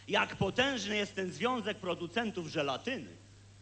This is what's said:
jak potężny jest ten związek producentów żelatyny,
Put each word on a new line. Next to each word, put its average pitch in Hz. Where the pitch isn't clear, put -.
jak -
potężny 214
jest 202
ten 185
związek 208
producentów 180
żelatyny, 147